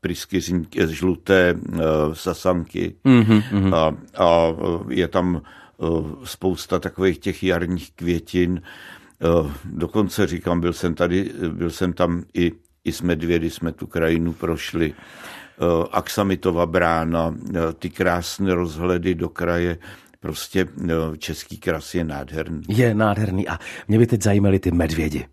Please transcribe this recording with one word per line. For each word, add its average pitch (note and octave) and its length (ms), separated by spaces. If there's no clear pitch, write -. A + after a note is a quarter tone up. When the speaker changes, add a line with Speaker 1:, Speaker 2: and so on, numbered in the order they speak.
Speaker 1:
pryskyřínky, F2 800
eh, E2 40
žluté, F2 680
eh, F2 60
sasanky. F2 800
Speaker 2:
Mhm, A2+ 380
mhm. F#2+ 220
Speaker 1:
A, D#2+ 120
a, E2+ 280
eh, C2 40
je E2+ 140
tam, F2+ 340
eh, - 20
spousta - 540
takových F2+ 400
těch - 240
jarních F2+ 540
květin. F2 640
Eh, D#2+ 300
dokonce G2 640
říkám, F2 340
byl F2 120
jsem E2+ 220
tady, F2 380
byl E2+ 180
jsem F2+ 220
tam F2 300
i, F2 180
i G#2+ 80
s - 100
medvědy, E2+ 480
jsme E2 220
tu - 140
krajinu E2 460
prošli. E2 600
Eh, - 1000
Aksamitova F#2 760
brána, E2 680
eh, F2 40
ty F2+ 120
krásné F2+ 640
rozhledy F2 600
do E2 140
kraje, E2+ 500
prostě, E2+ 460
eh, D#2+ 340
český - 400
kras D#2+ 360
je F2 100
nádherný. D2+ 640
Speaker 2:
Je A2 260
nádherný G#2 540
a - 100
mě G#2+ 100
by A#2 80
teď A2 160
zajímaly G2+ 360
ty F#2+ 120
medvědi. D#2+ 640